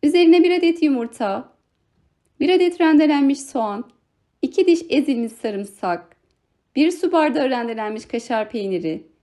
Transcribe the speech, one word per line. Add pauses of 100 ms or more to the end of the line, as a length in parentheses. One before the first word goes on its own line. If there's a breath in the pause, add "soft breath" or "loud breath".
Üzerine
bir
adet
yumurta, (840)
bir
adet
rendelenmiş
soğan, (520)
iki
diş (100)
ezilmiş
sarımsak, (600)
bir
su
bardağı
rendelenmiş
kaşar
peyniri, (200)